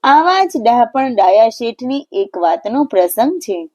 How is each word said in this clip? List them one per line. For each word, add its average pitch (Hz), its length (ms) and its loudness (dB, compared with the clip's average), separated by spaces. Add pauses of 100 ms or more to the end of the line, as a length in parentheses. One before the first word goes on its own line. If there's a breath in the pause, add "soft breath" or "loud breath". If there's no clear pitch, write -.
આવા 339 420 2
જ - 80 -6 (100)
ડહાપણ 240 520 0
ડાયા 202 340 4
શેઠની 247 640 -6
એક 392 260 -4
વાતનો 175 460 -2
પ્રસંગ 220 540 -2
છે. 170 360 -8